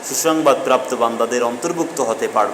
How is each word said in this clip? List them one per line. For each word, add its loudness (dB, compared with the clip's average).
সুসংবাদ 2
প্রাপ্ত 2
বান্দাদের 0
অন্তর্ভুক্ত -2
হতে 0
পারব। 0